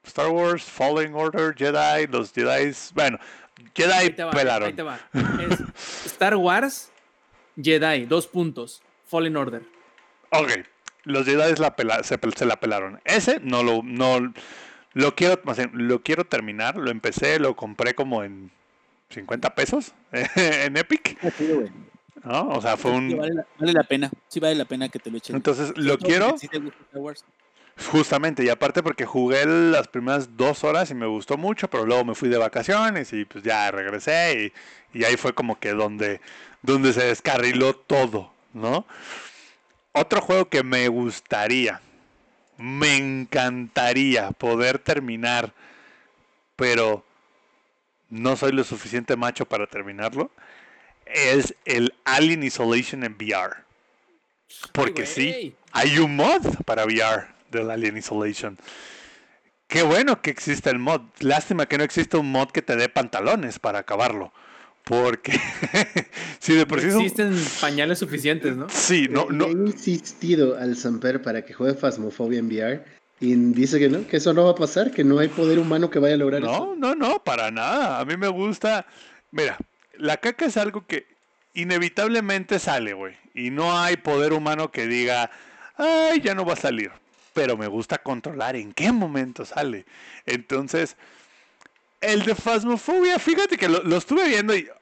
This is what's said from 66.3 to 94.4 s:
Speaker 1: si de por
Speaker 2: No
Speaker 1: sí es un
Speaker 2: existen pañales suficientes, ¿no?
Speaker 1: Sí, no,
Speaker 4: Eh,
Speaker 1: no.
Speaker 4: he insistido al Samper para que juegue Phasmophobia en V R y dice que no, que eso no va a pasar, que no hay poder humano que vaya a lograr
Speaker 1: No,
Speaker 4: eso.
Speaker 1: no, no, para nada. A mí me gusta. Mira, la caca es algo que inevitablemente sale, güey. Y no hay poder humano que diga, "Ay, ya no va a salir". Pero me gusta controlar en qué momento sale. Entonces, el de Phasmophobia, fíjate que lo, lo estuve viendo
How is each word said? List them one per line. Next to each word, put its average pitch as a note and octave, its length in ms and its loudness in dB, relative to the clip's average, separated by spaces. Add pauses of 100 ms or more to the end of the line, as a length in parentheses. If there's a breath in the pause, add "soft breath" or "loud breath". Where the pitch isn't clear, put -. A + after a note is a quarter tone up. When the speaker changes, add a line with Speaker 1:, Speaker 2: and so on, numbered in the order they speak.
Speaker 1:
si D#3+ 140 4
de D#3+ 120 6
por D#3 120 -2
Speaker 2:
No - 40 0
Speaker 1:
sí E3+ 60 2
es G3 60 2
un A3 80 6
Speaker 2:
existen G3 320 0 (260)
pañales D3 380 0
suficientes, D3 580 -2
¿no? D3 120 -8
Speaker 1:
Sí, D#3+ 420 2
no, C#3+ 120 2
Speaker 4:
Eh, - 80 0
Speaker 1:
no. D3+ 160 2
Speaker 4:
he E3 60 0
insistido E3+ 1040 0
al B2 180 -2
Samper B2+ 460 -2
para A2+ 220 -4
que - 100 -20
juegue C3+ 200 0
Phasmophobia A#2 640 -2
en A2+ 100 -2
V A2 100 -4
R B2 260 -4 (360 loud breath)
y B2 140 2
dice B2 440 4
que C#3 100 6
no, E3+ 180 0
que D#3+ 120 0
eso D#3+ 160 2
no F3 100 6
va F3+ 80 8
a - 20 4
pasar, F3 360 0
que D3+ 140 0
no C#3 140 6
hay D#3 100 4
poder E3 300 4
humano E3 320 2
que D3 80 0
vaya C#3+ 160 4
a D3 40 2
lograr C#3 240 0
Speaker 1:
No, A#2 100 -2
Speaker 4:
eso. F4+ 240 -4
Speaker 1:
no, C4+ 180 -2
no, D4+ 300 0
para A#2 260 -2
nada. C#3+ 500 -2
A C3 40 -2
mí D#3 120 -4
me G3 120 -2
gusta. G3+ 580 -2 (440 loud breath)
Mira, D3+ 280 -2 (400)
la D3+ 200 0
caca A#3+ 280 -2
es A3+ 100 -2
algo G#3 300 -2
que - 200 -6 (480)
inevitablemente F#3+ 1040 0
sale, A#2+ 360 -2
güey. F#2+ 220 -10 (180)
Y B2 160 -6
no E3+ 280 0
hay F3 200 2
poder D3+ 340 2
humano D3+ 380 -2
que A#2 160 -4
diga, A#2+ 440 0 (460 loud breath)
"Ay, D#4+ 460 2
ya G3 120 0
no F#3+ 120 -2
va F3 80 0
a - 20 -4
salir". A2 340 -2 (440)
Pero B2+ 240 0
me G#2+ 80 -4
gusta A2 320 -4
controlar C3 580 -6
en G#2 160 -12
qué F#3+ 200 0
momento C#3 520 -2
sale. B2 400 -6 (400 loud breath)
Entonces, C3+ 720 -4 (1040 soft breath)
el G#3 240 0
de A3 120 2
Phasmophobia, A#3+ 840 2
fíjate F#4 380 2
que F3+ 120 0
lo, E3+ 140 4
lo F3 140 2
estuve D#4 320 2
viendo G#3+ 280 2